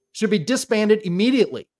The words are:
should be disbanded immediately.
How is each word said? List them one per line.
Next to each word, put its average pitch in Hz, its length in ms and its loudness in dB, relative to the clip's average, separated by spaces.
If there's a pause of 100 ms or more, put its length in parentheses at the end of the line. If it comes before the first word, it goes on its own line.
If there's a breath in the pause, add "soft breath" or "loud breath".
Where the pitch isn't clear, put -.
(120)
should 214 180 -2
be 208 80 2
disbanded 214 640 0
immediately. 196 640 0 (120)